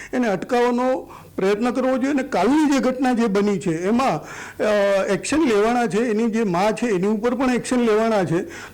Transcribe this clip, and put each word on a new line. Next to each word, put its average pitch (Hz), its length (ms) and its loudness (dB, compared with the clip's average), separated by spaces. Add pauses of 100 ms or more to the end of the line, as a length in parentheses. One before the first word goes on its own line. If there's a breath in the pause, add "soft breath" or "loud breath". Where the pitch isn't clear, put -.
(120 loud breath)
એને 254 160 0
અટકાવવાનો 240 840 0 (260 loud breath)
પ્રયત્ન 208 340 0
કરવો 262 280 0
જોઈએ 269 140 0
અને 269 100 0
કાલની 277 500 2
જે 277 60 2
ઘટના 254 340 0
જે 233 140 2
બની 202 320 0
છે 165 120 -4
એમાં, 190 520 0 (420 loud breath)
અ, 202 400 2
એક્શન 277 440 0
લેવાના 233 380 2
છે, 185 120 0
એની 233 320 0
જે 226 140 0
મા 190 260 2
છે 226 160 -4
એની 190 200 0
ઉપર 214 280 0
પણ 254 200 0
એક્શન 247 260 -2
લેવાના 220 440 2
છે. 160 180 -2 (300 loud breath)